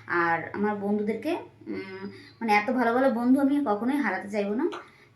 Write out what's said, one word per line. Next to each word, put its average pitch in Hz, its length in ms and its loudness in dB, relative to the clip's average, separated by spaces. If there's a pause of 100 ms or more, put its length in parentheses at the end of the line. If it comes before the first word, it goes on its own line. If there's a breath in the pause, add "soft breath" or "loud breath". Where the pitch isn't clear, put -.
আর 170 320 2 (140)
আমার 208 240 -2
বন্ধুদেরকে, 208 600 -2 (300)
উম, 190 420 -10 (320 loud breath)
মানে 226 120 0
এত 208 180 2
ভালো 233 240 2
ভালো 262 160 4
বন্ধু 247 300 4
আমি 277 260 2
কখনোই 226 300 0
হারাতে 202 340 -2
চাইবো 208 240 -2
না। 320 160 0 (460 loud breath)